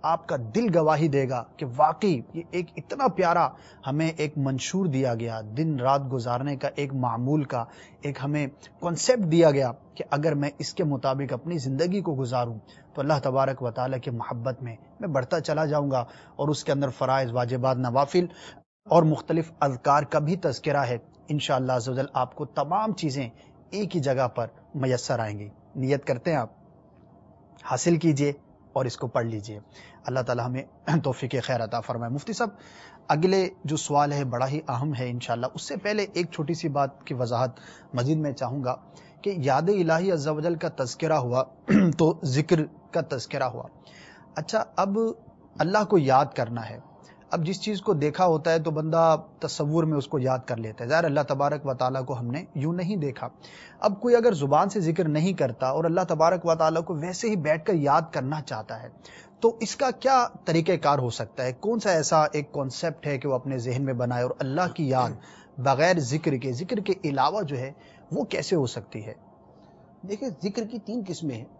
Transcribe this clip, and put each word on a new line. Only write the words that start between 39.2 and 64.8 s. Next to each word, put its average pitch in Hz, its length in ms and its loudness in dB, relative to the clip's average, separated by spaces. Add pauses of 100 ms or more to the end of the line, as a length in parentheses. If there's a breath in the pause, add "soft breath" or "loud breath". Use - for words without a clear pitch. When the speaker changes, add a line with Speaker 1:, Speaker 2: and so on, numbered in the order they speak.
Speaker 1:
کہ 202 160 -2
یاد 139 240 4
الہی 175 500 2
عز 147 160 0
و 151 120 -2
جل 170 160 0
کا 156 280 -4
تذکرہ 156 300 -2
ہوا 127 300 2 (240)
<clears throat> 190 300 6
تو 165 160 6 (100)
ذکر 151 420 2 (260)
کا 170 180 0
تذکرہ 135 340 -4
ہوا۔ 117 200 -4 (720 loud breath)
اچھا، 214 280 -2 (120)
اب 196 240 2 (580)
اللہ 196 320 2
کو 202 80 6
یاد 135 280 6 (100)
کرنا 117 340 -4
ہے، 107 100 -14 (520 loud breath)
اب 170 140 0
جس 190 160 -4
چیز 202 200 -4
کو 208 120 0
دیکھا 151 320 2
ہوتا 160 260 2
ہے 165 80 4
تو 160 120 -2
بندہ 160 440 4 (240)
تصور 156 440 0
میں 156 140 2
اس 135 100 -2
کو 147 120 -2
یاد 131 260 0
کر 120 120 -4
لیتا 110 260 -8
ہے۔ 117 60 -6
ظاہر 165 140 4
اللہ 151 240 2
تبارک 143 380 0
و 131 80 -2
تعالیٰ 127 320 -2
کو 127 140 -6
ہم 120 80 -6
نے 147 180 -6 (100)
یوں 156 180 -2
نہیں 185 220 -2
دیکھا۔ 139 320 -4 (520 loud breath)
اب 196 220 0
کوئی 240 140 6
اگر 233 180 6
زبان 147 360 4
سے 214 100 -2
ذکر 165 280 2
نہیں 156 260 2
کرتا 131 340 0
اور 147 160 0
اللہ 170 240 2
تبارک 165 380 4
و 165 100 6
تعالیٰ 160 280 2
کو 170 120 -6
ویسے 180 340 -4
ہی 214 60 0
بیٹھ 156 300 0
کر 214 80 2
یاد 147 280 4 (100)
کرنا 147 300 -4
چاہتا 113 420 -10
ہے 117 40 -16 (520 loud breath)
تو 233 200 4
اس - 160 -6
کا 262 160 0
کیا 254 360 4 (180)
طریقہ 165 260 2
کار 147 280 4
ہو 123 100 -2
سکتا 117 340 -6
ہے؟ 127 100 -2
کون 214 260 -2
سا 208 120 2
ایسا 156 400 4
ایک 147 220 -4
concept 151 540 -4
ہے 139 100 -2
کہ 139 100 -6
وہ 135 60 0
اپنے 131 240 -4
ذہن 127 280 -2
میں 135 80 -2
بنائے 123 300 -2
اور 127 160 -2
اللہ 156 340 -2
کی 147 160 -2